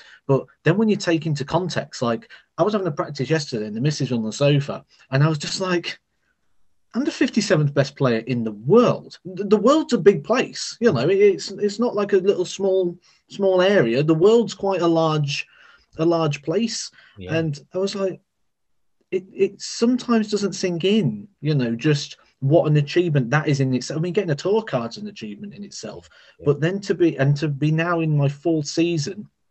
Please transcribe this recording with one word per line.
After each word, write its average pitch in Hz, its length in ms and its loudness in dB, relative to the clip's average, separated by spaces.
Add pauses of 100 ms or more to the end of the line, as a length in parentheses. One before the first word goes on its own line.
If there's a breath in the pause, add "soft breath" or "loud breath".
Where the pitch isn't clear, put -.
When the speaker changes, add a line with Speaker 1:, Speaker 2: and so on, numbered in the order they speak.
(260 loud breath)
Speaker 1:
But 135 220 0 (160 soft breath)
then 170 140 4
when 220 120 2
you 196 60 4
take 165 320 -2
into 143 180 -4
context, - 560 -4
like, 117 300 -2 (260 loud breath)
I 165 60 2
was 202 100 2
having 190 140 0
a 156 40 -2
practice 143 380 -6
yesterday 127 380 -2
and 104 80 -8
the 113 60 -4
missus 147 280 -2
was 123 80 -2
on 110 80 -2
the 107 80 -6
sofa, 143 500 0 (280 soft breath)
and 135 120 4
I 160 60 6
was 156 80 0
just 175 240 -8
like, 180 380 -4 (960)
"I'm 247 80 -2
the 339 80 -2
fifty-seventh 170 600 0
best 139 240 -2
player 117 300 0
in 120 180 -4
the 110 100 -6
world." 147 720 2
The, 185 180 -8
the 202 140 2
world's 269 360 2
a 208 60 2
big 165 240 6
place, - 580 -4
you 226 100 4
know, 131 160 0
it, 196 120 2
it's, 202 320 2
it's 202 260 -4
not 233 160 0
like 202 200 -2
a 196 40 6
little 180 280 0
small, 190 520 0 (320 soft breath)
small 190 320 2
area. 147 400 4
The 160 140 2
world's 208 400 4
quite 190 260 -4
a 170 60 2
large, 156 580 0 (540 soft breath)
a 160 60 0
large 165 360 0
place. 214 480 -4 (260 soft breath)
Speaker 2:
Yeah. 98 200 -6
Speaker 1:
And 160 240 -2 (160)
I - 20 -8
was 196 160 -2
like, 196 280 -4 (880)
it, 190 200 -4
it - 300 -2
sometimes 233 720 0
doesn't 202 220 -2
sink 175 300 -2
in, 156 440 0 (140)
you 151 120 0
know, 120 220 0
just 147 420 -2 (220 soft breath)
what 147 260 4
an 151 120 4
achievement 143 520 0
that 151 180 0
is 139 120 2
in 131 120 0
itself. 131 280 -4
I - 20 -2
mean, 175 120 -4
getting 185 180 0
a 143 40 -2
tour 208 280 0
card's 117 340 -6
an 104 100 -12
achievement 104 460 -14
in 101 100 -16
itself, 101 460 -16 (300 soft breath)
Speaker 2:
Yeah. - 60 -14
Speaker 1:
but 143 140 2
then 185 220 -2
to 190 140 -2
be, 165 220 2
and 143 200 2
to 165 100 -2
be 147 220 -2
now 165 300 0
in 156 180 0
my 139 100 2
full 156 360 -2
season 147 640 -2 (220)